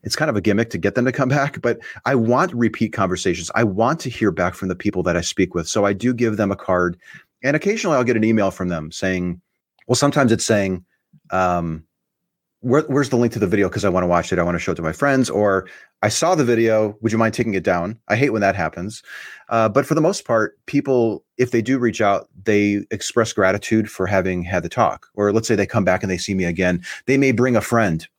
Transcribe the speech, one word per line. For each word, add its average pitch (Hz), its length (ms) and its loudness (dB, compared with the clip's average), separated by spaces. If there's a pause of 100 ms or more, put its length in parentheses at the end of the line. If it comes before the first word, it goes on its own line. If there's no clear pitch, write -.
it's - 140 -6
kind 156 140 -2
of 110 60 0
a 101 40 0
gimmick 107 300 0
to - 80 -6
get 98 160 -2
them 120 100 2
to 127 80 0
come 127 160 0
back, 143 320 0
but 120 180 -2 (280)
I 139 80 0
want 123 400 2
repeat 117 380 0
conversations. 90 600 -2
I 110 80 2
want 113 380 0
to 131 100 -8
hear 107 220 0
back 87 220 -2
from 98 140 -8
the 90 60 -2
people 92 300 -2
that 87 120 0
I 85 40 0
speak 90 340 -2
with. 85 140 -4
So 104 160 0
I 101 80 2
do 113 220 -2
give 110 240 0
them 101 120 0
a 95 60 -2
card, 90 400 0 (460)
and 139 120 0
occasionally 196 420 0
I'll 123 80 2
get 117 120 2
an 110 80 2
email 110 260 2
from 92 180 -6
them 80 220 -6
saying, 90 500 -4 (460)
well, 123 80 2
sometimes 139 380 2
it's - 140 0
saying, 95 380 0 (460)
um, 87 540 -2 (760)
"Where, 127 240 2
where's 135 260 0
the 127 60 0
link 120 180 2
to 117 40 -4
the 101 80 2
video? 95 220 2
'Cause 101 160 -4
I 98 60 2
wanna 90 180 0
watch 87 240 2
it. 90 80 0
I - 20 2
wanna 87 160 0
show 90 140 -4
it - 40 -4
to 85 60 -10
my 80 120 -4
friends." 135 360 0
Or, 98 380 0 (340)
"I 107 60 2
saw 160 260 2
the 151 100 2
video. 113 580 2
Would 110 100 0
you 110 60 0
mind 113 160 2
taking 113 200 -2
it 92 100 -2
down?" 92 340 -2 (100)
I 107 80 2
hate 131 140 2
when 107 120 -2
that 98 140 2
happens. 87 480 -8 (460)
Uh, 113 180 2
but 123 180 0
for 160 80 0
the 160 60 2
most 175 240 0
part, 110 420 0
people, 123 560 0 (140)
if 123 160 0
they 117 100 2
do 131 160 0
reach 117 220 0
out, 101 280 2 (160)
they 104 460 2
express - 440 -2
gratitude 101 540 2
for - 180 -4
having 92 360 0
had 87 220 -4
the 85 60 -6
talk. - 440 0
Or 104 180 2
let's 113 140 0
say 117 80 2
they 101 120 2
come 104 180 0
back 92 180 2
and 95 80 -4
they 90 80 -2
see 98 160 -4
me 92 100 0
again. 87 380 0 (220)
They 135 140 2
may 139 120 4
bring 123 260 2
a 104 40 4
friend. 98 480 0 (100)